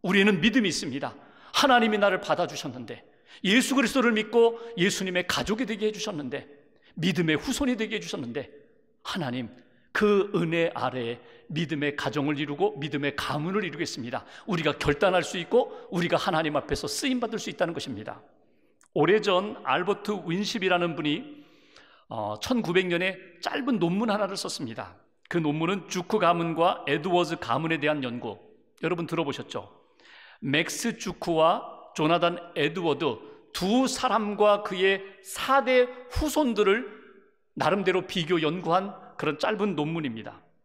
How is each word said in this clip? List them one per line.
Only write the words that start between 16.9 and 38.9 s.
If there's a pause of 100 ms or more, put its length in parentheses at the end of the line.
수
있다는
것입니다. (720)
오래전
알버트
윈십이라는
분이, (640)
어,
천구백
년에 (240)
짧은
논문
하나를
썼습니다. (320)
그
논문은
주크
가문과
에드워즈
가문에
대한
연구. (440)
여러분
들어보셨죠? (680)
맥스
주크와
조나단 (180)
에드워드 (360)
두
사람과
그의 (200)
사
대 (220)
후손들을 (500)
나름대로
비교
연구한 (220)